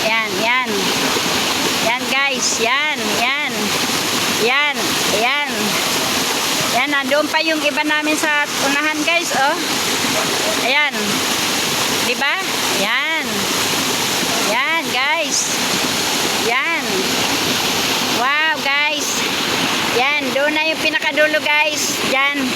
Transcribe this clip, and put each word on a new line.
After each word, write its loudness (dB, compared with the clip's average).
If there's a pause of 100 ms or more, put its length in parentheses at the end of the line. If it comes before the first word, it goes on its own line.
Yan, 0 (120)
yan. 0 (1160)
Yan, 0
guys. 0
Yan, 2 (240)
yan. 0 (920)
Yan, 2 (480)
yan. 0 (1300)
Yan, 2 (100)
nandoon 2
pa 2
yung 0
iba 0
namin 0
sa 2 (240)
unahan, 0
guys, 0
oh. 2 (1040)
Ayan. 2 (1120)
Di 0
ba? 2 (480)
Yan. 0 (1300)
Yan, 0 (100)
guys. 0 (880)
Yan. 0 (1400)
Wow, 2
guys. 0 (880)
Yan, 2 (160)
doon 2
na 0
yung -2
pinakadulo, 2
guys. 0 (160)
Yan. 2 (100)